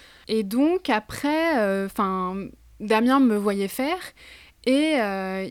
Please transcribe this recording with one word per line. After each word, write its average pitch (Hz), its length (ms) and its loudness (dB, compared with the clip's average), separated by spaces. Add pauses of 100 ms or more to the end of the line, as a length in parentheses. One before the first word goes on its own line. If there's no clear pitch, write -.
(280)
Et 220 140 0
donc, 285 480 0
après, 302 720 0
euh, 196 280 0
'fin, 190 460 -2 (460)
Damien 233 400 2
me 226 160 4
voyait 196 320 -2
faire 294 280 -4 (720)
et, 285 340 2
euh, 190 500 -4